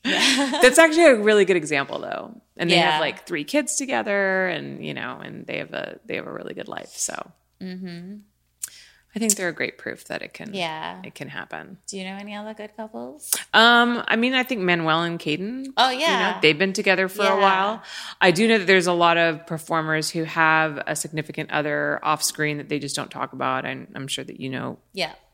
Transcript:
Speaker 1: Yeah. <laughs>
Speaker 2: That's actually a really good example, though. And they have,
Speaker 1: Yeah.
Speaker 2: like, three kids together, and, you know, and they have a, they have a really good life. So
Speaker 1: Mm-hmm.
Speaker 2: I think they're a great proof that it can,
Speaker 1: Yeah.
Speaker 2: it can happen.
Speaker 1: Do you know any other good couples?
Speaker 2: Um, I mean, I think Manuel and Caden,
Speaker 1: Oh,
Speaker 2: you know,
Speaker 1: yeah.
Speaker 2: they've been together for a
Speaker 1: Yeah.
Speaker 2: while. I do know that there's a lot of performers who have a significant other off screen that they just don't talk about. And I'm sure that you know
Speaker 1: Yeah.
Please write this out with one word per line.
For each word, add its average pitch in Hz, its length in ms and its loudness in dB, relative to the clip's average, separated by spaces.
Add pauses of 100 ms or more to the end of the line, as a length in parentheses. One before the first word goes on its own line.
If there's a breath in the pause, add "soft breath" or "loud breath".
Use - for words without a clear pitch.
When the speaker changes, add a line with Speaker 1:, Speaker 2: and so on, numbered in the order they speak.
Speaker 1:
Yeah. 269 560 0
<laughs> 294 40 4
Speaker 2:
That's 262 160 8
actually 320 260 6
a 277 120 10
really 208 280 4
good 180 140 4
example, 147 420 -2
though. - 400 -10 (160)
And 170 140 -2
they 175 80 6
have, 160 160 4
Speaker 1:
Yeah. 156 60 0
Speaker 2:
like, 147 260 -4
three 151 180 -6
kids 277 320 -2
together, 202 720 0
and, 143 360 -8
you 147 100 -8
know, 127 280 -10
and - 240 -14
they - 120 -8
have - 160 -10
a, - 320 -8
they - 100 -8
have - 100 -8
a - 60 -12
really - 220 -12
good - 140 -12
life. - 280 -12
So - 340 -8 (320)
Speaker 1:
Mm-hmm. 185 540 -14 (1000 loud breath)
Speaker 2:
I - 40 -8
think 214 160 2
they're 190 140 -2
a 165 40 -2
great - 240 -6
proof - 300 -12
that - 160 -8
it - 100 -14
can, - 220 -14
Speaker 1:
Yeah. 170 500 -8
Speaker 2:
it - 120 -16
can - 120 -12
happen. 95 500 -14 (100)
Speaker 1:
Do 196 100 -12
you 185 60 -10
know 190 100 -10
any 202 200 -14
other 214 200 -12
good 214 220 -16
couples? 233 560 -10 (200 loud breath)
Speaker 2:
Um, 240 540 6
I - 100 2
mean, 240 180 2
I 254 100 0
think 247 180 -4
Manuel 165 400 2
and 170 160 -4
Caden, 196 480 -6 (100)
Speaker 1:
Oh, 254 140 4
Speaker 2:
you 254 80 -4
know, 294 80 -2
Speaker 1:
yeah. 214 340 0
Speaker 2:
they've 156 160 6
been 190 160 0
together 190 360 2
for 196 140 -2
a 196 40 4
Speaker 1:
Yeah. 190 140 4
Speaker 2:
while. 196 420 2 (380 loud breath)
I 185 100 8
do 180 180 4
know 226 100 6
that 185 100 0
there's 185 180 6
a 180 60 2
lot 170 260 4
of 165 300 0
performers 156 640 -2
who 165 140 -4
have 160 640 2
a 151 100 -4
significant 156 540 -8
other 147 540 -2
off 151 180 0
screen 151 360 -4
that 143 100 -12
they 147 100 -4
just 139 180 -8
don't - 140 -8
talk 131 240 -8
about. 131 320 -2
And 131 300 -10
I'm 135 120 -10
sure 135 160 -8
that - 160 -14
you 135 80 -8
know 123 300 -8 (160)
Speaker 1:
Yeah. 160 180 -6 (220)